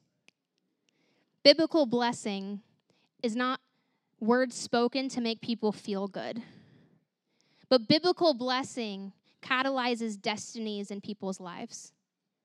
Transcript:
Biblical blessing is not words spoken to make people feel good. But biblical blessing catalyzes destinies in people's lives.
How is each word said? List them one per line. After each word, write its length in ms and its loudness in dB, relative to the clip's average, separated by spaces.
Biblical 440 6
blessing 760 -2
is 120 -2
not 260 -2
words 360 2
spoken 540 0
to 100 -6
make 200 -2
people 320 -2
feel 360 -6
good. 340 -8
But 200 4
biblical 460 4
blessing 800 -4
catalyzes 800 0
destinies 680 -6
in 100 -8
people's 400 -8
lives. 520 -14